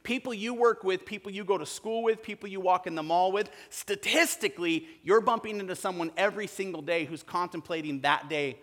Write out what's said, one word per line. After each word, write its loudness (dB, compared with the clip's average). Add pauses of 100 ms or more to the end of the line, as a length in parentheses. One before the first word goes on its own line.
people -4
you -4
work 4
with, 0
people -10
you -8
go 2
to -4
school -4
with, 2
people -10
you -6
walk 4
in -4
the -4
mall 2
with, 0 (180)
statistically, 0 (160)
you're 6
bumping 0
into -6
someone -2
every 2
single -6
day 0
who's -8
contemplating -4
that 2
day 0